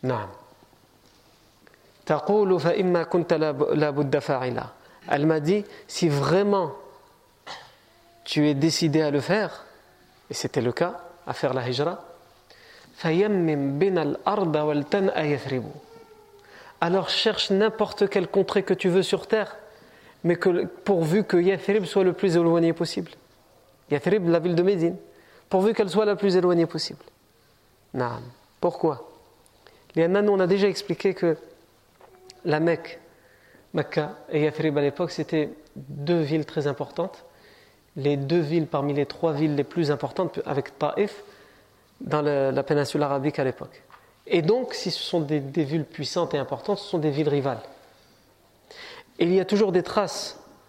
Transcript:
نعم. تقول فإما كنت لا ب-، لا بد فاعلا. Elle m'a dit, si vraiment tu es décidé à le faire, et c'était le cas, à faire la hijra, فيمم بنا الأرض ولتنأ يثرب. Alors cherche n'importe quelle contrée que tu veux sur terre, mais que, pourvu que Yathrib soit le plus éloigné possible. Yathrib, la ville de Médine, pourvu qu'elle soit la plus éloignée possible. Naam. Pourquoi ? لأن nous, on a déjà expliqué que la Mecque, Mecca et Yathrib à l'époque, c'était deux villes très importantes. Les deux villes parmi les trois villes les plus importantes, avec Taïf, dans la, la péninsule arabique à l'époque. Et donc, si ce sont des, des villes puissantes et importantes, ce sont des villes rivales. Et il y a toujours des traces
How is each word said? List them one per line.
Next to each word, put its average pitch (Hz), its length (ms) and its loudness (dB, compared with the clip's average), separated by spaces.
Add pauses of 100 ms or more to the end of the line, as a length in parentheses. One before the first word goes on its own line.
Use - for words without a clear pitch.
نعم. 120 240 -4 (1800)
تقول 185 540 2
فإما 175 440 2
كنت 170 300 0
لا 156 180 0
ب-، 143 220 0
لا 151 160 2
بد 143 300 0
فاعلا. 127 480 -4 (400)
Elle 143 180 0
m'a 160 140 4
dit, 196 260 0 (220)
si - 200 -2
vraiment 160 640 0 (1500)
tu 151 240 2
es 147 60 4
décidé 156 480 2
à 151 80 2
le 143 100 2
faire, 185 460 -2 (640)
et 143 60 -8
c'était - 260 -2
le 117 100 0
cas, 175 300 -2 (240)
à 127 80 -6
faire 127 220 -2
la 123 120 -4
hijra, 147 300 -2 (1000)
فيمم 160 840 0
بنا 185 220 2
الأرض 165 540 -2
ولتنأ 151 680 0
يثرب. 131 480 -4 (1080)
Alors 175 300 0
cherche - 400 0
n'importe 208 580 2
quelle 190 200 0
contrée 196 340 2
que 190 140 0
tu 185 140 0
veux 180 120 4
sur - 260 -2
terre, 214 280 0 (680)
mais 170 120 4
que, 175 300 2
pourvu 180 580 0
que - 140 2
Yathrib 190 480 2
soit 196 180 2
le 180 100 4
plus 175 220 2
éloigné 170 380 4
possible. 170 380 -4 (800)
Yathrib, 175 380 2
la 165 100 4
ville 170 160 0
de 175 80 2
Médine, 180 340 2 (520)
pourvu 196 240 4
qu'elle 202 160 0
soit 202 160 2
la 208 100 2
plus 196 200 2
éloignée 175 300 4
possible. - 380 -8 (880)
Naam. 120 300 -4 (360)
Pourquoi ? 170 500 -2 (840)
لأن 180 300 4
nous, 208 60 4
on 196 80 4
a 185 80 4
déjà 196 200 4
expliqué 185 460 -2
que 170 240 0 (1040)
la 151 160 0
Mecque, 165 400 -2 (720)
Mecca 156 420 -4 (140)
et 151 140 0
Yathrib 151 340 0
à 147 40 2
l'époque, 143 300 -2
c'était 156 400 -2 (240)
deux 143 460 -2
villes 151 240 0
très 143 220 -4
importantes. 147 560 -6 (720)
Les 143 220 0
deux 139 220 0
villes 156 280 0
parmi 143 260 -2
les 143 120 2
trois 160 260 -2
villes 151 240 0
les 143 80 0
plus 151 260 -2
importantes, 147 560 -2
avec - 320 -4
Taïf, - 460 -2 (800)
dans 151 200 -2
la, 143 300 2
la 135 120 -2
péninsule 147 400 0
arabique 139 360 -2
à 143 40 0
l'époque. - 380 -6 (460)
Et 170 140 2
donc, 233 320 2
si - 180 -4
ce - 80 -6
sont - 220 -2
des, 151 180 0
des 139 240 -2
villes 147 220 -2
puissantes - 480 -6
et 156 40 0
importantes, 139 420 -4
ce - 60 -14
sont - 120 -4
des 156 140 0
villes 147 180 0
rivales. 135 320 0 (1600)
Et 180 80 4
il 175 80 2
y 190 60 4
a 180 60 0
toujours 202 260 2
des 175 100 2
traces - 560 -4 (320)